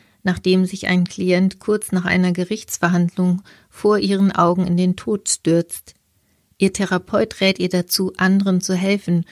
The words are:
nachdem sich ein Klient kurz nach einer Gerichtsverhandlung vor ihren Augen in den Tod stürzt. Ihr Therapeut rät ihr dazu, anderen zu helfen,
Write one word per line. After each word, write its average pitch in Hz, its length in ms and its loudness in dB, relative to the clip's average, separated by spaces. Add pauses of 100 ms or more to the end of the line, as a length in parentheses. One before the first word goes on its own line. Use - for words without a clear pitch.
(240)
nachdem 185 420 2
sich 190 220 -8
ein 180 160 2
Klient 185 560 0
kurz 214 320 -4
nach 185 140 -2
einer 180 260 2
Gerichtsverhandlung 180 1120 -2 (280)
vor 208 300 0
ihren 196 320 2
Augen 175 340 2
in 175 120 0
den 185 180 2
Tod 208 320 -6
stürzt. - 680 -2 (680)
Ihr 190 120 4
Therapeut 196 680 -2
rät 190 160 2
ihr 180 120 -2
dazu, 180 480 -2
anderen 190 440 2
zu 185 140 -2
helfen, 185 560 0